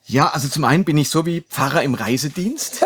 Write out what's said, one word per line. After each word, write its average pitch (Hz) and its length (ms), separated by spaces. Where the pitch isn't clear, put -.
Ja, 139 220
also 139 200
zum 151 160
einen 147 200
bin 151 140
ich 143 120
so 160 160
wie 170 160
Pfarrer 139 400
im 127 120
Reisedienst, 143 920